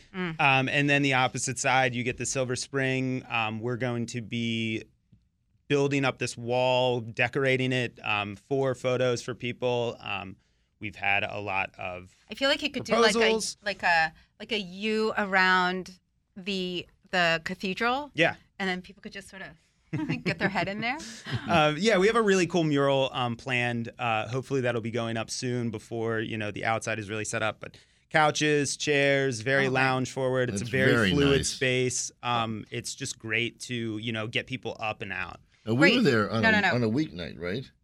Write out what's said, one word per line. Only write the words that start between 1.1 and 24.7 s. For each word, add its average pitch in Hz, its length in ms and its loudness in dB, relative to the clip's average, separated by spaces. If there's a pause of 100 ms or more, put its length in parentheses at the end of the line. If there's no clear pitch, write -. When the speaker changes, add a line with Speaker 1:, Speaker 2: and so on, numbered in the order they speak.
Speaker 2:
opposite 127 440 0
side, 131 340 2
you 123 120 -4
get 123 140 -4
the 123 80 -6
Silver 127 280 -2
Spring. 131 720 -2
Um, 110 300 -2
we're 120 200 -4
going 120 280 -2
to 123 140 -8
be 113 640 -2 (800)
building 139 380 2
up 123 140 0
this - 180 -4
wall, 123 640 2
decorating 127 720 0
it, 127 320 -2
um, 104 320 -2 (120)
for 135 280 0
photos 123 460 0
for 127 120 -8
people. 120 640 -2
Um, 95 360 -10 (420)
we've 107 160 -10
had 101 300 0
a 104 160 -6
lot 95 380 -4
of 92 360 -12 (160)
Speaker 1:
I 208 40 -14
feel 269 140 -2
like 294 140 0
you 285 80 -4
could 240 140 -6
do, 220 80 -4
like, 226 180 4
a, 214 80 0
Speaker 2:
proposals. 220 460 2
Speaker 1:
like 202 180 -6
a, 165 300 2 (260)
like, 220 140 -10
a 214 80 -2
U 214 580 -2
around 185 800 2 (380)
the, 180 500 -4 (240)
the 170 340 2
cathedral. 233 720 -2
Speaker 2:
Yeah. 147 200 2 (260)
Speaker 1:
And 196 80 -2
then 180 140 -4
people - 180 -20
could 208 120 -14
just 196 180 -14
sort 190 120 -16
of 247 800 -8
<laughs> - 0 -
get 190 140 -2
their 202 100 0
head 185 200 -2
in 202 120 -6
there. 240 220 -4
Speaker 2:
<laughs> - 460 -8
Uh, 151 280 6
yeah, 196 220 4
we 185 80 6
have 226 100 4
a 233 60 6
really 190 240 4
cool 170 180 2
mural, 139 480 4
um, 120 240 -2
planned. 120 640 -2
Uh, 113 300 0
hopefully 131 340 -2
that'll 120 180 0